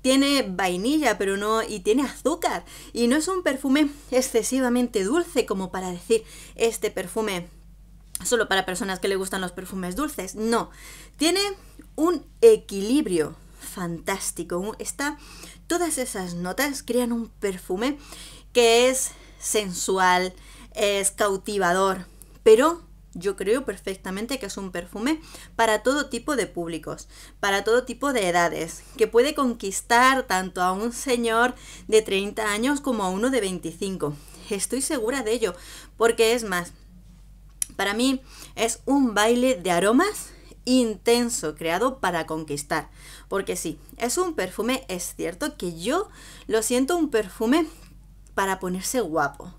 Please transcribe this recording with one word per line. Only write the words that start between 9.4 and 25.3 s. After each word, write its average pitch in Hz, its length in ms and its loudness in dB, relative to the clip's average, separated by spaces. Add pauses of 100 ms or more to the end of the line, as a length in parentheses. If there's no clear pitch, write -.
los 180 120 -6
perfumes 185 440 -8
dulces". 247 380 -6
No, 220 360 0 (460)
tiene 349 240 2 (560)
un 320 280 0 (160)
equilibrio 196 960 4 (240)
fantástico. 175 1000 -6
Un, 202 200 -8
está, - 400 -8 (480)
todas 339 320 -2
esas 190 360 -6
notas 190 480 -4
crean 240 300 0
un 233 160 -4
perfume 202 680 -4 (540)
que 240 360 6
es 262 240 -2 (260)
sensual, 185 960 0 (400)
es 202 360 2
cautivador, 190 960 0 (360)
pero 277 400 8 (320)
yo 196 220 -4
creo 226 280 0
perfectamente 196 760 -8
que 202 80 -10
es - 100 -10
un 196 140 -10
perfume 208 500 -4 (360)